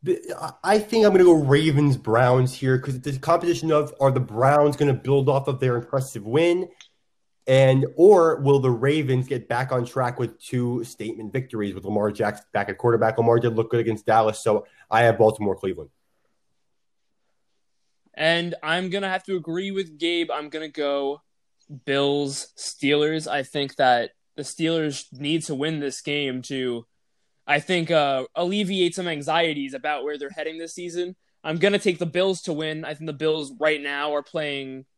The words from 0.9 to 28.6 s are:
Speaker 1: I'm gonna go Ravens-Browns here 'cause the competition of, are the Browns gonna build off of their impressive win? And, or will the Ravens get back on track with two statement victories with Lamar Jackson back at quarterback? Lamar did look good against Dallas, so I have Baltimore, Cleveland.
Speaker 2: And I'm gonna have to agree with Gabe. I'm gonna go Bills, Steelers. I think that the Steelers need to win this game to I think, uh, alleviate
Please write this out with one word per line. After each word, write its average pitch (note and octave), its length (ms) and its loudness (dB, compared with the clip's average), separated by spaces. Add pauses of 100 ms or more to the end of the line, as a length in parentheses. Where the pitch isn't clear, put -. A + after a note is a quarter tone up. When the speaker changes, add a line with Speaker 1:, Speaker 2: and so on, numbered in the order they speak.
Speaker 1:
I'm G#3 60 8
gonna F#3 140 8
go F3 80 10
Ravens-Browns C3 1200 4
here C3 240 0
'cause C3 220 -6
the C3+ 180 -6
competition E3 540 0
of, D3 260 0
are C3+ 140 4
the B2+ 80 0
Browns C#3 560 2
gonna C#3+ 180 2
build C3+ 340 0
off C3+ 200 0
of C3+ 100 -2
their B2+ 160 0
impressive A#2+ 520 -6
win? F3 420 2 (800)
And, C3 380 6 (100)
or E3+ 460 8
will C#3 180 4
the B2+ 100 2
Ravens C3 560 0
get B2 220 -6
back B2+ 240 -2
on B2 120 0
track B2 360 -4
with A2+ 180 -6
two B2 460 -4
statement A2 480 -12
victories G#2+ 420 -6
with F#2 100 -12
Lamar G#2 280 -2
Jackson G#2 400 -4
back G2+ 160 -2
at G2 100 -6
quarterback? A2+ 400 2
Lamar A#2 220 4
did A#2 160 0
look A2+ 140 -2
good A#2+ 100 0
against G#2+ 260 -2
Dallas, A2 320 2
so G#2+ 280 0 (240)
I A2+ 140 4
have A2+ 140 4
Baltimore, G#2+ 380 2
Cleveland. F2+ 340 -8 (2250)
Speaker 2:
And E3+ 480 -2
I'm F3 280 -2
gonna G3 180 -4
have F#3 160 -4
to F#3+ 120 -6
agree F3 340 -6
with F3 280 -8
Gabe. E3+ 320 -2
I'm D3+ 200 -6
gonna D#3 180 -10
go C#3+ 540 -4 (640)
Bills, C#3 720 -2
Steelers. D3+ 760 -2
I C#3 120 -4
think C#3 340 -8
that B2 360 2 (240)
the D3 60 -10
Steelers D#3+ 720 -4
need C#3+ 320 -4
to D#3 100 -6
win D3+ 260 -4
this C#3 200 -8
game C#3 420 -4
to B2+ 440 -6 (600)
I D3 140 0
think, E3 300 -2
uh, C#3 340 2 (100)
alleviate F3+ 600 -2